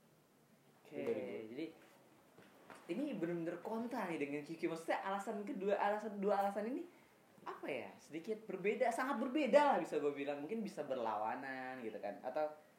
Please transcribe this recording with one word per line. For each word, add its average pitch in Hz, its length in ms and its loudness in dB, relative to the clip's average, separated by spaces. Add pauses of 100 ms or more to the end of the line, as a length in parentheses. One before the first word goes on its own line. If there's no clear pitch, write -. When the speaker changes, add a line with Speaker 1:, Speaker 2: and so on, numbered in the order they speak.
(800)
Speaker 1:
Oke, - 120 -20
Speaker 2:
Itu 143 120 -4
dari 127 160 0
gue. 120 180 -6 (100)
Speaker 1:
jadi 139 160 -6 (1200)
ini 214 140 0 (100)
bener-bener 170 480 -2
kontra 226 440 -2
nih 165 140 -2
dengan 143 220 -2
Kiki. 165 260 -4
Maksudnya 165 340 0
alasan 202 420 -2
kedua, 196 340 0
alasan, 208 400 2
dua 196 240 4
alasan 202 260 0
ini 294 140 -2 (600)
apa - 240 -10
ya? 117 220 -2 (100)
Sedikit 208 460 -8
berbeda, 202 460 2
sangat 254 280 2
berbeda 262 460 6
lah 254 140 6
bisa 165 200 0
gue 147 140 4
bilang. 143 300 -2
Mungkin 214 180 -4
bisa 165 240 -4
berlawanan 127 960 -2
gitu 110 180 -6
kan. 98 220 -6
Atau 151 320 -2 (280)